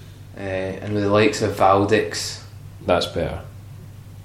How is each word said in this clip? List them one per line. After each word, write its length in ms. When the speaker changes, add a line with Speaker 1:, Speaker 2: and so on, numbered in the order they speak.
Speaker 1:
Uh, 20
and 540
with 100
the 60
likes 320
of 160
Valdix. 840
Speaker 2:
That's 220
better. 340